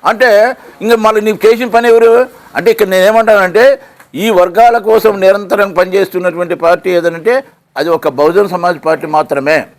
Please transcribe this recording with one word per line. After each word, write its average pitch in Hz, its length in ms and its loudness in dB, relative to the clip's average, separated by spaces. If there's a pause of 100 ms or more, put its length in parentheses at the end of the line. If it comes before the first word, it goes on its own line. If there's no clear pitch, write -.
అంటే 220 520 2 (260)
ఇంక 220 100 -2
మళ్ళీ 220 280 0
నీకు 208 260 -2
చేసిన 233 220 2
పని 233 200 0
ఎవరు? 226 380 4 (300)
అంటే 175 140 0
ఇక్కడ 214 160 0
నేనేమంటానంటే 208 920 2 (340)
ఈ 190 160 -4
వర్గాల 202 480 2
కోసం 214 420 0
నిరంతరం 196 520 0
పనిచేస్తున్నటువంటి 180 840 -2
పార్టీ 170 360 -2
ఏదనంటే 175 540 -2 (320)
అది 147 120 -4
ఒక 165 200 -2
బహుజన 160 380 0
సమాజ్ 175 400 -4
పార్టీ 160 200 -4
మాత్రమే. 151 600 -2 (120)